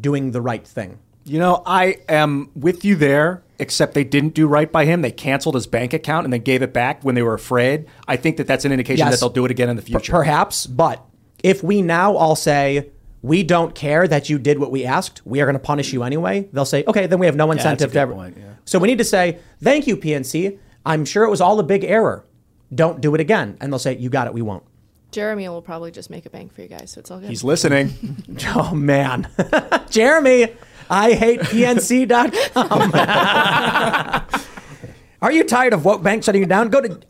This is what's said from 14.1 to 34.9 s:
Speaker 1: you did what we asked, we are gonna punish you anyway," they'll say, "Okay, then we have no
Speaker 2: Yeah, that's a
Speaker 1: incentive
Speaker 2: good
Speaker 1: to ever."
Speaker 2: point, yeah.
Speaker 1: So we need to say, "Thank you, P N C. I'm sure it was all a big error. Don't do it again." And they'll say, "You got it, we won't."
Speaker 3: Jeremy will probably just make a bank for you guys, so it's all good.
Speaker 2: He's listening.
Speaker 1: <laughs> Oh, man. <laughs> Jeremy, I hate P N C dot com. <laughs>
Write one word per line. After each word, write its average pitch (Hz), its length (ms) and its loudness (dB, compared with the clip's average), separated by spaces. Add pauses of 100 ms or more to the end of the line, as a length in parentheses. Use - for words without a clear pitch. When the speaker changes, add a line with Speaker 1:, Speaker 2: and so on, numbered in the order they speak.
Speaker 1:
you 147 80 0
did 139 220 2
what 131 100 -2
we 131 160 -4
asked, 151 400 -4
we 123 140 -2
are 139 60 4
gonna 139 120 0
punish 147 340 -4
you 123 120 -4
anyway," 185 480 -4
they'll 139 120 -2
say, 143 220 -2
"Okay, 202 200 0
then 175 120 2
we 180 80 4
have 143 100 2
no 151 100 2
Speaker 2:
Yeah, 160 80 2
that's 127 100 -2
a 156 40 2
Speaker 1:
incentive 139 220 0
Speaker 2:
good 123 40 -14
Speaker 1:
to 143 60 2
ever." 127 140 -2
Speaker 2:
point, 90 240 -16
yeah. 101 60 -20 (200)
Speaker 1:
So - 140 0
we 180 100 4
need 247 100 2
to 226 60 2
say, 180 340 0 (240)
"Thank 285 240 2
you, 226 100 0
P 156 180 -4
N 135 100 -6
C. 185 340 -4 (280)
I'm 156 180 0
sure 208 200 2
it 226 60 2
was 202 100 0
all 190 200 4
a 180 40 2
big 196 200 0
error. 170 400 0 (500)
Don't 160 260 0
do 147 140 2
it 160 60 2
again." 156 400 0
And 139 120 -6
they'll 131 80 -4
say, 131 160 -4
"You 123 120 -6
got 123 180 0
it, 117 60 -8
we 117 100 -6
won't." 104 200 -8 (500)
Speaker 3:
Jeremy 208 360 -6
will 170 140 -10
probably 170 280 -12
just 170 180 -20
make 170 160 -16
a - 60 -20
bank - 240 -20
for - 80 -20
you 90 60 -20
guys, - 240 -18
so - 80 -20
it's - 100 -20
all 180 80 -16
good. 196 120 -16
Speaker 2:
He's 117 140 -10
listening. 139 720 0 (120)
Speaker 1:
<laughs> - 260 -8
Oh, 165 180 -2
man. 139 540 0 (320)
<laughs> - 320 -4
Jeremy, 254 560 4 (420)
I 208 260 4
hate 233 280 2
P 226 240 2
N 247 140 2
C 254 240 2
dot 240 280 2 (220)
com. - 380 2
<laughs> - 1400 0 (920)